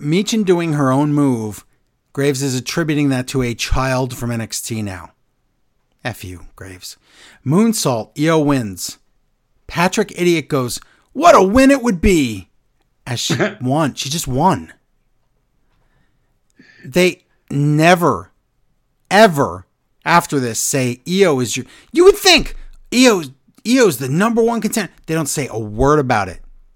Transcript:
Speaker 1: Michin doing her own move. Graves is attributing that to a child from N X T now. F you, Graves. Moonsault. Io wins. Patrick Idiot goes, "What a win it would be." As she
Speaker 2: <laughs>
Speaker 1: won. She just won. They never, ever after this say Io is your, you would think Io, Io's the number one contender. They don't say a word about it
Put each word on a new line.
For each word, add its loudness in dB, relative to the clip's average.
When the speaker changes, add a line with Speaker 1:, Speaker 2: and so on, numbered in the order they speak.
Speaker 1:
Michin -2
doing 0
her 0
own 2
move. -2
Graves -2
is -2
attributing -2
that -2
to -2
a -4
child -2
from -6
N -4
X -10
T -8
now. -12
F -10
you, -16
Graves. -20
Moonsault. 0
Io 2
wins. -2
Patrick -2
Idiot 0
goes, -4
"What 6
a 6
win 6
it 2
would -2
be." 0
As -6
she -4
Speaker 2:
<laughs> -12
Speaker 1:
won. -2
She -10
just -8
won. -2
They 0
never, 2
ever 2
after 0
this -4
say -2
Io 2
is -4
your, -10
you 4
would 8
think 2
Io, 4
Io's 2
the -6
number 0
one -2
contender. -4
They -4
don't -2
say -6
a -8
word 2
about 0
it -14